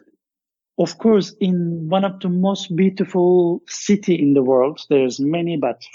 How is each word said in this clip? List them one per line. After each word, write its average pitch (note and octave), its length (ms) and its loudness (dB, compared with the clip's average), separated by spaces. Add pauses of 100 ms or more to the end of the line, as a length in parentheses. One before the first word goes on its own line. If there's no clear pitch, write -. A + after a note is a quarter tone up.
(760)
of E3 200 -2
course, G#3+ 420 2
in E3+ 500 -2
one F#3+ 160 0
of F#3+ 140 -6
the F#3 100 -4
most F#3 460 -2
beautiful F3+ 920 0
city G3+ 480 -2
in C#3+ 180 2
the C#3 100 4
world, C3 460 0
there's C3 300 0
many, E3+ 380 -2
but A#2+ 240 -4 (140)